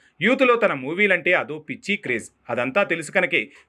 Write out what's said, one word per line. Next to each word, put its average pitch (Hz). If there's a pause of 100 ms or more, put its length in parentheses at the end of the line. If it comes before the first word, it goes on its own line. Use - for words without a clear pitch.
(220)
యూత్లో 247
తన 214 (100)
మూవీలంటే 175
అదో 147 (120)
పిచ్చి -
క్రేజ్. 123 (200)
అదంతా 127
తెలుసు 165
కనుకే 175 (280)